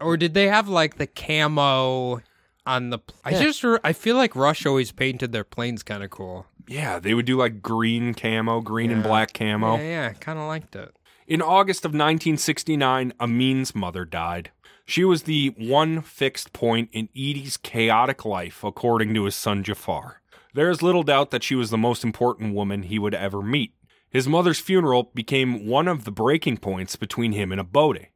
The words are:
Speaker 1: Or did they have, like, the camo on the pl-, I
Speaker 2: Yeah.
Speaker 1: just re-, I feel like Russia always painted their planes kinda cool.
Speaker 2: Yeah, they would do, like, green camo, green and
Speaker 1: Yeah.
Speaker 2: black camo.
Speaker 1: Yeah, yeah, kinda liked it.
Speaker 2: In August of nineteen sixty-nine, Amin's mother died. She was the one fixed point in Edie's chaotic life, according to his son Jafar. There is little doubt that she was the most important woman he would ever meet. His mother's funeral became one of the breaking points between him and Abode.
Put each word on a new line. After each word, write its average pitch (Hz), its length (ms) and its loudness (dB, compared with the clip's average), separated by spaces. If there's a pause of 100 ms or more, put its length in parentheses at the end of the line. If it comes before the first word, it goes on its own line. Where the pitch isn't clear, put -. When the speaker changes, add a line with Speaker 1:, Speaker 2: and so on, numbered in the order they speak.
Speaker 1:
Or 165 160 0
did 160 180 0
they 196 140 4
have, 208 200 2
like, 165 300 2
the 143 80 -2
camo 131 1120 0 (460)
on 123 240 -2
the 117 80 -4
pl-, - 260 -20
I 131 60 -4
Speaker 2:
Yeah. 185 120 2
Speaker 1:
just 294 220 0
re-, 233 180 4
I 156 100 2
feel 226 240 -2
like 254 200 2
Russia 143 320 2
always 135 240 0
painted 127 400 -4
their 107 120 -2
planes 120 380 -6
kinda 101 260 -8
cool. 95 380 -14 (200)
Speaker 2:
Yeah, 127 320 -6
they 101 160 0
would 120 120 2
do, 127 120 2
like, 113 240 0
green 113 520 0
camo, 113 460 0
green 113 300 -2
and 113 120 2
Speaker 1:
Yeah. 110 60 0
Speaker 2:
black 110 240 2
camo. 110 460 0
Speaker 1:
Yeah, - 40 -6
yeah, 156 320 -4
kinda 156 300 -10
liked 156 320 -10
it. - 180 -16 (320)
Speaker 2:
In 160 160 0
August 190 420 2
of 156 100 -2
nineteen 156 420 4
sixty-nine, 135 840 0
Amin's 127 560 0
mother 90 300 -6
died. 85 460 -6 (340)
She 175 200 0
was 180 200 4
the 147 320 2
one 151 460 2
fixed - 500 -6
point 117 400 0
in 110 220 -6
Edie's 139 420 -6
chaotic 113 680 0
life, 90 400 -6
according 110 500 0
to 107 100 2
his 98 100 -2
son 101 300 -2
Jafar. 92 560 -8 (340)
There 160 160 2
is 165 120 -2
little 180 200 4
doubt 143 280 2
that 123 140 -2
she 135 100 -2
was 120 160 0
the 113 60 0
most 113 260 0
important 110 520 -2
woman 101 300 -4
he 104 140 -4
would 101 160 0
ever 98 280 -4
meet. 120 320 -2 (360)
His 131 160 0
mother's 165 320 2
funeral 147 560 2
became 123 520 0
one 139 200 2
of 151 180 -2
the 117 60 -8
breaking 120 460 2
points 95 400 -6
between 113 360 -2
him 101 200 -2
and 95 80 -2
Abode. 107 560 2